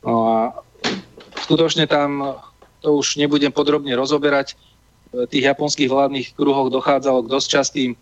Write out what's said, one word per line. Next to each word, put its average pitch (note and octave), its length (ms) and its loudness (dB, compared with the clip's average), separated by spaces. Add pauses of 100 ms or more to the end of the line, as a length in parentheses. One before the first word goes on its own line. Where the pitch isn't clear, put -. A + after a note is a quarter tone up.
No A#2 80 -2 (160)
a A2+ 80 2 (1120)
skutočne D#3+ 400 2
tam, C#3+ 480 -2 (480)
to D3 160 2
už - 160 -4
nebudem C#3+ 320 2
podrobne D3 480 0
rozoberať, C#3 560 0 (540)
v B2 240 -4
tých C#3 180 2
japonských D3 400 0
vládnych C3+ 460 0
kruhoch C#3 320 2
dochádzalo C3 580 0
k A#2 60 -6
dosť C3+ 180 -2
častým C3+ 420 0 (100)